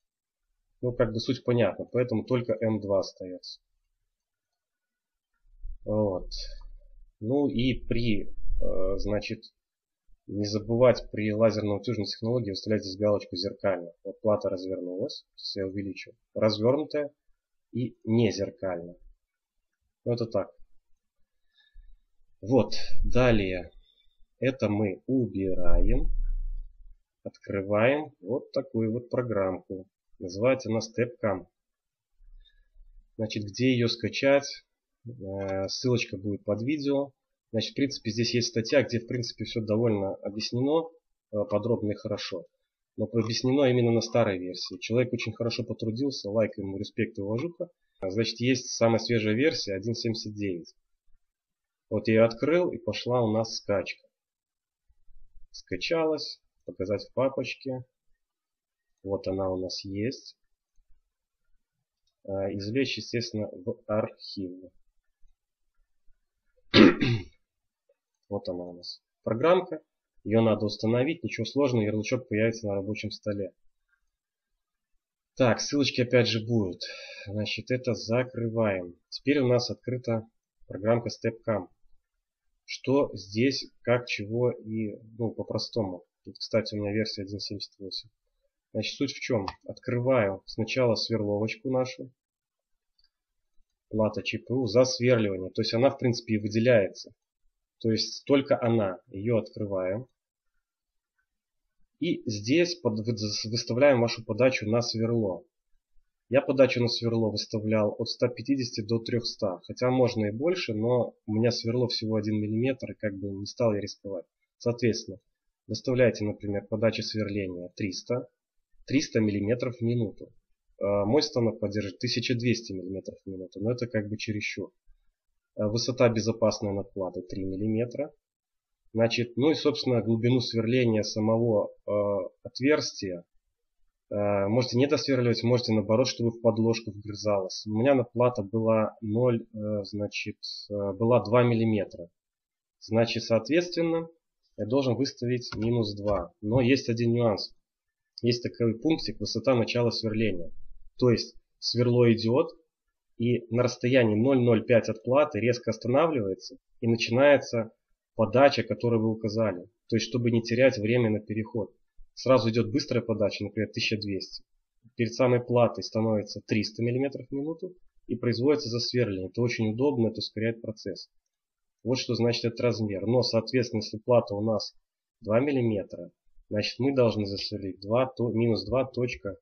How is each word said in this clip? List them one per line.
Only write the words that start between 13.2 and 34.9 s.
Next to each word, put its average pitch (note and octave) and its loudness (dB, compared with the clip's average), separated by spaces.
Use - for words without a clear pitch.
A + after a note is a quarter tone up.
"Зеркально". F2+ -4
Вот G2 -14
плата G#2 2
развернулась, F#2 -6
сейчас - -12
я F#2+ -4
увеличу, G2 -8
развёрнутая B2+ 0
и A#2 -6
не A2+ 4
зеркально. F2 -6
Ну, A#2+ -2
это A#2 -2
так. G2 -6
Вот, B2+ 2
далее. G2 4
Это B2 0
мы G#2 0
убираем. F#2+ 6
Открываем G#2+ -2
вот A#2 -6
такую A2+ -2
вот A#2+ -6
программку. G2 -4
Называется G#2 0
она A2 0
Stepcam. G#2+ -4
Значит, G#2+ -4
где B2 0
её A#2+ 4
скачать? C3+ 0